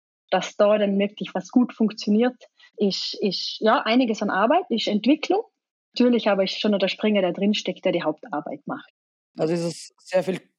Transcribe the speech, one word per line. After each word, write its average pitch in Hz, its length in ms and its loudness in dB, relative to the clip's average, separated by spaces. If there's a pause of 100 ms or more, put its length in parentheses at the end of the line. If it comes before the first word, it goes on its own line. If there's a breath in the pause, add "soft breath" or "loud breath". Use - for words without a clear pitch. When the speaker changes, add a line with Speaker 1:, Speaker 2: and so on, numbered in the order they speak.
(300)
Speaker 1:
Dass 185 260 -2
da 208 200 4
dann 202 220 0
wirklich 208 360 -4
was - 160 -8
gut 247 220 2
funktioniert, 220 640 0 (400 soft breath)
ist, - 440 -2
ist, - 400 -4
ja, 220 220 4
einiges 226 400 0
an 202 80 -2
Arbeit, 240 380 2
ist 226 200 -2
Entwicklung. 269 540 0 (560)
Natürlich 240 300 4
aber 196 160 2
ist - 160 -6
schon 214 120 2
noch 196 60 2
der 190 100 0
Springer, 208 340 0
der 180 100 0
drinsteckt, 196 540 -2
der 185 40 2
die 170 120 0
Hauptarbeit 151 640 -6
macht. 135 240 -10 (480)
Speaker 2:
Also 160 160 0
es 170 100 -2
ist - 340 -10
sehr 180 240 -2
viel 175 200 -6 (160)